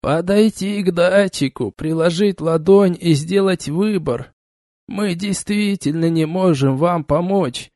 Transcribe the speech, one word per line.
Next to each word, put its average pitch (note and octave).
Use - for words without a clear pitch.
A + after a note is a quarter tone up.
Подойти G3+
к F3+
датчику, F3
приложить E3
ладонь E3+
и E3+
сделать F#3
выбор. D#3
Мы G3+
действительно G3
не E3
можем D#3
вам E3+
помочь. E3+